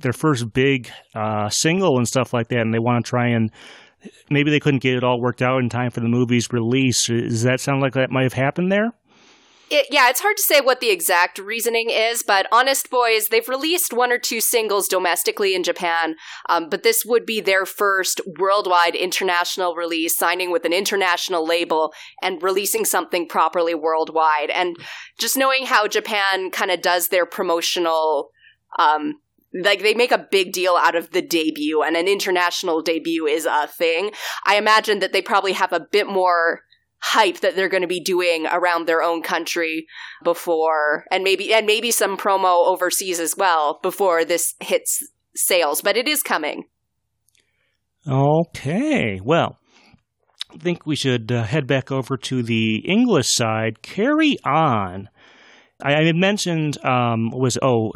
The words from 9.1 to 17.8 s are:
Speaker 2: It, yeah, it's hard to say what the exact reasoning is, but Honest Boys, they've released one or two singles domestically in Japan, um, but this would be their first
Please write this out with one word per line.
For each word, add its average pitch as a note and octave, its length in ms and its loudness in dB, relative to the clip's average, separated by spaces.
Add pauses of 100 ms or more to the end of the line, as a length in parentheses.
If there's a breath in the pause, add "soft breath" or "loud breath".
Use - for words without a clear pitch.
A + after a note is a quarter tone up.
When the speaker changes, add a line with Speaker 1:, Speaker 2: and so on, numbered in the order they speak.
Speaker 2:
It, D4 160 2
yeah, C4 220 4
it's - 80 0
hard G4+ 180 0
to - 60 -4
say D4 180 4
what B3+ 200 2
the A#3+ 100 0
exact F3+ 480 0
reasoning A3+ 520 -2
is, A3+ 360 0
but G3 240 2
Honest C4+ 400 2
Boys, A3+ 380 2
they've A#3+ 200 0
released D#4 440 -2
one B3 180 2
or B3 80 2
two A#3+ 220 -4
singles G#3 480 0
domestically F#3+ 640 0
in F#3 80 -2
Japan, E3 540 -2 (320 loud breath)
um, E3 200 0
but F#3+ 140 -6
this A3+ 240 2
would A3+ 180 2
be A3 160 -2
their F#3+ 240 2
first F#3+ 560 -2 (200)